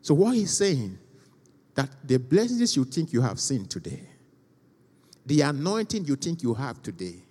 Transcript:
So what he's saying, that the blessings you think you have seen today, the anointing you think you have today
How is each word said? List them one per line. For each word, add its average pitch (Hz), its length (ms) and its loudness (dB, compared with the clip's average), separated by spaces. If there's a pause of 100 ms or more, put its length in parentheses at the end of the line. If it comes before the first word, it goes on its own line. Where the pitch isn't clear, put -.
So 156 120 4
what 214 220 4
he's 214 160 0
saying, 131 460 0 (760)
that 135 160 -2 (160)
the 127 120 4
blessings 233 580 2
you 131 80 2
think 160 280 -4
you - 80 2
have 113 200 0
seen 117 260 -4
today, - 420 -12 (1160)
the 147 140 4
anointing 185 640 0
you 143 100 0
think 170 280 -6
you 117 120 0
have 120 280 -6
today 90 480 -12